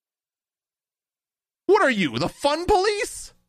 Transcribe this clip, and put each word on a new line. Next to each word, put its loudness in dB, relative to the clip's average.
What 4
are 4
you, -2
the -2
fun -4
police? -2